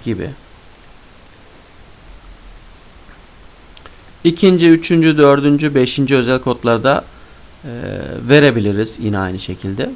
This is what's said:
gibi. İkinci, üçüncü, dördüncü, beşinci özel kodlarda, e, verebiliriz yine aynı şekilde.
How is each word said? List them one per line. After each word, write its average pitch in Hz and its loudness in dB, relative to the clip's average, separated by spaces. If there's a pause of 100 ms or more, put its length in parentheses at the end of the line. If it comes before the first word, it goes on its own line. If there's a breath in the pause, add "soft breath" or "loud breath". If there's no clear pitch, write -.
gibi. - -8 (4000)
İkinci, 170 4
üçüncü, 165 4
dördüncü, 143 2
beşinci 131 0
özel 127 0
kodlarda, 120 -2 (580 soft breath)
e, 151 -16 (600)
verebiliriz 113 2
yine 104 -4
aynı 95 -6
şekilde. 98 -8